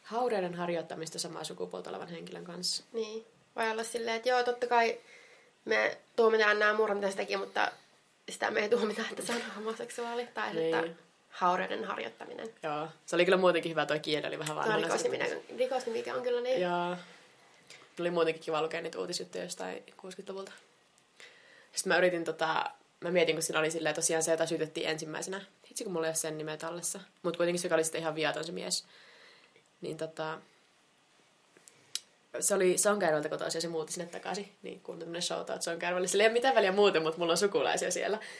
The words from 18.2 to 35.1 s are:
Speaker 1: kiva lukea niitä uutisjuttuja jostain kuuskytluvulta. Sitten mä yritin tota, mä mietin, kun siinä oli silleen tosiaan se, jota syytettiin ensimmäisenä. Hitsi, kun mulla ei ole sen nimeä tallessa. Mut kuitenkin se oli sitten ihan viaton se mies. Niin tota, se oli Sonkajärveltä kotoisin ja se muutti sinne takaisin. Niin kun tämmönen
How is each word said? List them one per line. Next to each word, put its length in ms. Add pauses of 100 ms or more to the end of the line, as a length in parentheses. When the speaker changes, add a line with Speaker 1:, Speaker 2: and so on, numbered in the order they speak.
Speaker 1:
kiva 200
lukea 180
niitä 180
uutisjuttuja 460
jostain 380 (140)
kuuskytluvulta. 560 (1200)
Sitten 200
mä 60
yritin 260
tota, 460 (300)
mä 100
mietin, 240
kun 80
siinä 180
oli 100
silleen 240
tosiaan 280
se, 80
jota 160
syytettiin 420
ensimmäisenä. 520 (300)
Hitsi, 140
kun 80
mulla 140
ei 40
ole 40
sen 240
nimeä 180
tallessa. 440 (220)
Mut 140
kuitenkin 240
se 140
oli 100
sitten 160
ihan 140
viaton 300
se 80
mies. 320 (960)
Niin 160
tota, 420 (2000)
se 140
oli 240
Sonkajärveltä 500
kotoisin 300
ja 40
se 60
muutti 240
sinne 140
takaisin. 460 (100)
Niin 180
kun 180
tämmönen 240